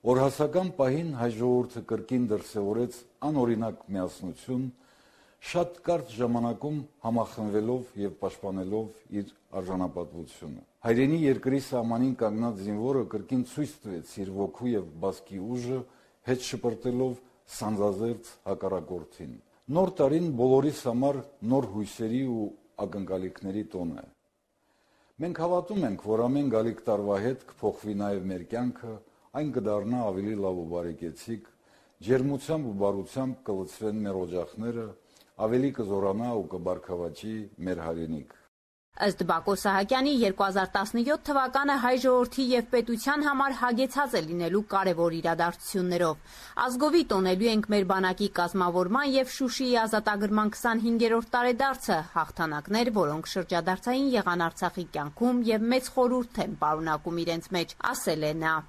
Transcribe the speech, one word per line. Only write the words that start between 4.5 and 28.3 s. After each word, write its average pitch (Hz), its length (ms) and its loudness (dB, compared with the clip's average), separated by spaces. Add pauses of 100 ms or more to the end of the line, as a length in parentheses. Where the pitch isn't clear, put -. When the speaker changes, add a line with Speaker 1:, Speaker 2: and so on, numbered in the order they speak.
Speaker 1:
շատ 175 400 -4
կարճ 170 320 -2
ժամանակում 120 640 -2 (260)
համախմբվելով 113 960 -2
և 101 140 -4 (100)
պաշտպանելով 98 960 -6
իր 101 120 -6 (280)
արժանապատվությունը։ 87 1000 -6 (220)
Հայրենի 135 360 4
երկրի 135 440 2
սահմանին 120 580 0
կանգնած 110 420 0
զինվորը 110 400 0 (100)
կրկին 120 380 -2
ցույց 147 220 -6 (100)
տվեց 90 300 -10 (100)
իր 95 140 -6
ոգու 98 340 -2
և 101 160 0 (160)
բազկի 95 400 -6
ուժը, 123 380 -4 (460)
հետ 127 200 -2
շպրտելով 123 680 -2 (460)
սանձազերծ 107 720 -2 (160)
հակառակորդին։ 87 880 -6 (420)
Նոր 185 220 2
տարին 156 280 4 (120)
բոլորիս 135 420 4 (120)
համար 135 280 0 (320)
նոր 131 220 2
հույսերի 110 480 -4 (100)
ու 110 160 -2 (380)
ակնկալիքների 95 760 -6 (100)
տոն 87 240 -4
է։ - 80 -16 (1160)
Մենք 165 200 -4
հավատում 180 480 0
ենք, 95 160 -6
որ 110 200 4
ամեն 139 280 2
գալիք 110 320 0
տարվա 101 360 2
հետ 131 300 -2
կփոխվի 104 500 -4
նաև 101 300 -2